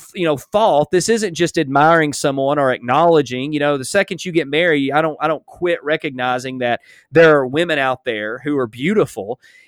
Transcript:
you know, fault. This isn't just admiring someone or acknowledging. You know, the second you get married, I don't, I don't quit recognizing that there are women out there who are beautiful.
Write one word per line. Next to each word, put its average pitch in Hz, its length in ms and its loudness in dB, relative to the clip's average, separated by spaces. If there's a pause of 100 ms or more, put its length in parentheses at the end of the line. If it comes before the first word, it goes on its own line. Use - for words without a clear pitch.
(140)
you 180 100 -4
know, 151 120 0
fault. 165 540 0
This 180 180 0
isn't 214 260 0
just 160 220 -2
admiring 151 560 2
someone 139 460 -2
or 135 140 2
acknowledging. 135 800 0
You 147 80 -2
know, 143 180 0
the 131 60 -8
second 196 400 -2
you 185 80 -8
get 156 160 0
married, 147 440 0
I 147 80 2
don't, 156 200 -2
I 151 80 -2
don't 156 180 -4
quit - 360 -4
recognizing 131 760 -4
that 120 240 -2 (280)
there 156 280 6
are 135 80 0
women 156 320 -2
out 131 260 -2
there 110 340 -6
who 147 200 -2
are 127 80 0
beautiful. 120 720 -4 (280)